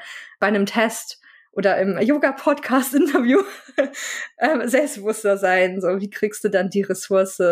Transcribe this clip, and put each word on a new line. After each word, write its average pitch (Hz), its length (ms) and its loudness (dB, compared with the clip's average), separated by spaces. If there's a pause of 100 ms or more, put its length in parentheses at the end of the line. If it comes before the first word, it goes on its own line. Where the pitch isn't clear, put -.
(400)
bei 196 80 2
einem 202 180 2
Test - 540 -2 (320)
oder 190 260 2
im 190 200 0
Yoga-Podcast-Interview, 277 1400 2 (520)
<laughs> - 480 -12
ähm, 247 300 0
selbstbewusster 214 680 0
sein, 185 420 2
so, 185 200 -2
wie 202 100 -6
kriegst - 340 -4
du 208 60 -2
dann 190 180 0
die 196 140 0
Ressource 190 580 0 (120)